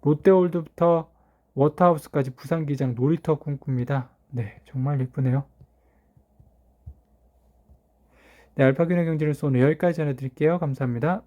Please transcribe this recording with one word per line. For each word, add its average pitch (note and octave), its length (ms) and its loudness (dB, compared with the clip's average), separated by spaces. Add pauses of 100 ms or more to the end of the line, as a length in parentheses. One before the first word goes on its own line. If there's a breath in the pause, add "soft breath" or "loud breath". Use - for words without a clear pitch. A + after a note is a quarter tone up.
롯데월드부터 E3+ 1080 2 (420)
워터하우스까지 D3 800 0
부산 E3 300 -4
기장 C3+ 300 -2
놀이터 D3+ 400 0
꿈꿉니다. C3+ 720 -4 (220)
네, A#2 320 -8
정말 C3+ 380 -4
예쁘네요. C3 420 -2 (3000 soft breath)
네, C#3+ 80 2
알파균의 E3+ 400 2
경제를 D#3 300 -2 (100)
오늘 C3+ 160 2
여기까지 D#3 380 2
전해드릴게요. D3 640 -2
감사합니다. C#3 680 -4